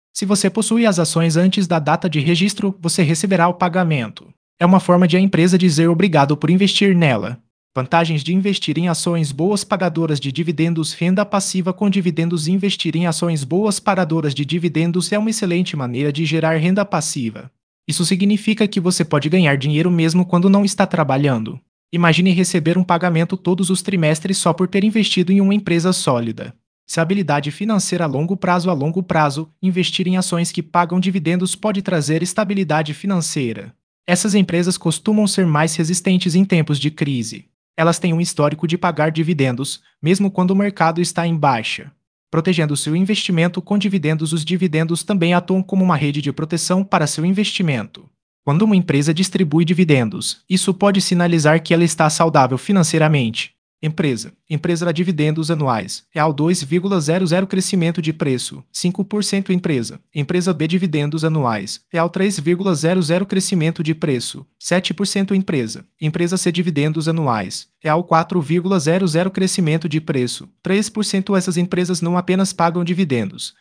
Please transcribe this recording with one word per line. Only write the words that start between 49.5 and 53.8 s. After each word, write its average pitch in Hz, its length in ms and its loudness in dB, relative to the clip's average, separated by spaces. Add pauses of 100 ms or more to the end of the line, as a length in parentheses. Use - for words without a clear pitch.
dividendos, 147 720 2 (100)
isso 185 260 0
pode 196 260 2
sinalizar 170 600 2
que 160 100 -2
ela 170 120 4
está 156 260 2
saudável 143 480 2
financeiramente. 156 920 0 (280)